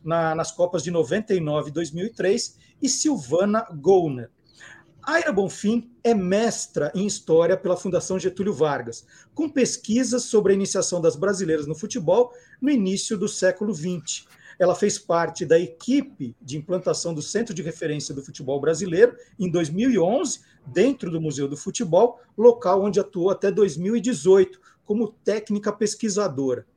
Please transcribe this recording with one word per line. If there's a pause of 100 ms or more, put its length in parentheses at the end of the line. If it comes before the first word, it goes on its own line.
na,
nas
Copas
de
noventa
e
nove
e
dois
mil
e
três, (240)
e
Silvana
Gouner. (720)
Aira
Bonfim (100)
é
mestra
em
História
pela
Fundação
Getúlio
Vargas, (260)
com
pesquisas
sobre
a
iniciação
das
brasileiras
no
futebol (280)
no
início
do
século
vinte. (320)
Ela
fez
parte
da
equipe
de
implantação
do
Centro
de
Referência
do
Futebol
Brasileiro (220)
em
dois
mil
e
onze, (260)
dentro
do
Museu
do
Futebol, (160)
local
onde
atuou
até
dois
mil
e
dezoito, (240)
como
técnica
pesquisadora. (100)